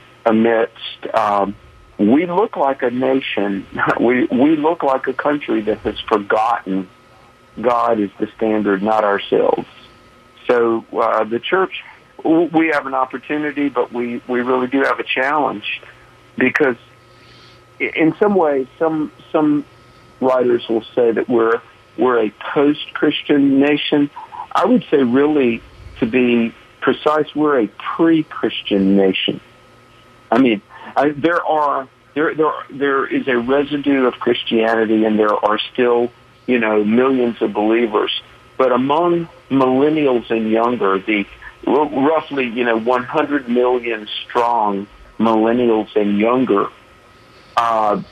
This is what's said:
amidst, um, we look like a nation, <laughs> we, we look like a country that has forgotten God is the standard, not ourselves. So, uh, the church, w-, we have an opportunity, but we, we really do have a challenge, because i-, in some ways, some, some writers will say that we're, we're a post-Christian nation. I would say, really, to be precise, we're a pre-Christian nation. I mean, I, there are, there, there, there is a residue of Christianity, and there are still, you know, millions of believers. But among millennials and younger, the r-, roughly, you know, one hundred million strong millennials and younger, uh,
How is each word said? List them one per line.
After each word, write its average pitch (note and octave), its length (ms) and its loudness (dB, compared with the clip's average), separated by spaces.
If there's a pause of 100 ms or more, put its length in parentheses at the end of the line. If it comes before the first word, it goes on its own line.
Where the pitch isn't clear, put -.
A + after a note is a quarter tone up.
(260)
amidst, A2+ 880 0
um, G2+ 420 0 (420)
we B2 280 4
look F3+ 300 -2
like C#3 260 0
a B2+ 80 0
nation, B2 760 -2 (180)
<laughs> - 160 -2
we, A#2+ 260 2
we C#3+ 300 2
look D#3 260 0
like C3+ 260 -2
a C3 60 -4
country C#3+ 480 -2
that G#2 180 -2
has G#2+ 200 -6
forgotten G2+ 880 -2 (760)
God A#2 380 0
is G2+ 100 0 (100)
the G#2+ 160 -4
standard, G#2+ 460 0
not A2 220 0
ourselves. - 640 0 (800)
So, A#2 440 2
uh, A2 320 0
the A2+ 160 -4
church, - 440 -2 (340)
w-, E3 340 2
we D#3+ 180 2
have C#3+ 180 -2
an C3+ 80 -6
opportunity, C#3+ 760 -4
but B2 240 -4
we, A#2+ 340 -6
we B2 140 -2
really B2+ 260 0
do C3+ 140 0
have B2+ 180 0
a A#2 40 -4
challenge, C3 760 -4 (540)
because B2+ 420 0 (1000)
i-, C3+ 160 -4
in D#3+ 240 2
some G#3 140 2
ways, C#3+ 340 2 (120)
some, D#3+ 320 -2 (200)
some D3+ 340 2 (540)
writers B2+ 480 2
will A2+ 160 -2 (120)
say A#2+ 160 2
that - 180 -2
we're, A2+ 320 2 (340)
we're A#2+ 300 2
a G#2 60 -4
post-Christian D3 1300 0
nation. D3 500 2 (420)
I E3+ 140 0
would A3+ 240 2
say, C#3 140 4
really, C3 580 2 (380)
to B2 80 0
be A#2+ 460 2 (280)
precise, D3+ 540 0
we're D3 260 2
a G#2 60 0
pre-Christian A2 1300 0
nation. F#2+ 420 0 (920)
I A#2 80 2
mean, A#2 220 2 (340)
I, C#3 140 2
there D#3+ 360 -2
are, C#3+ 420 0 (280)
there, D3+ 180 0
there, D3+ 200 0 (160)
there C3+ 360 -2
is C3+ 220 -4
a B2 100 0
residue C#3 680 0
of B2 100 0
Christianity, A2+ 880 0
and G#2+ 120 0
there G#2+ 160 2
are G#2+ 260 0 (120)
still, A#2+ 400 0 (340)
you B2 140 0
know, G#2+ 240 0
millions A#2+ 580 2
of A2 120 -2
believers. G#2+ 680 0 (360)
But C3 140 2
among D#3+ 580 0 (200)
millennials C3+ 800 2
and A2+ 220 -2
younger, A2 480 0
the G2+ 260 -2 (400)
r-, C#3+ 240 2
roughly, C3+ 580 -2
you A#2+ 160 -4
know, A#2 140 0
one B2 260 0
hundred C#3+ 460 -4
million A#2+ 580 0 (160)
strong A2 640 -2 (320)
millennials A2+ 760 2
and G#2 240 0
younger, A2 480 2 (880)
uh, A2 440 0 (100)